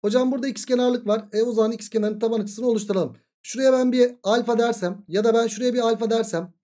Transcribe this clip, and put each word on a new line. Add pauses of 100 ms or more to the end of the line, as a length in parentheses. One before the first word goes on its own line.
Hocam
burada
x
kenarlık
var.
E,
o
zaman
x
kenarının
taban
açısını
oluşturalım. (260)
Şuraya
ben
bir
alfa
dersem
ya
da
ben
şuraya
bir
alfa
dersem (120)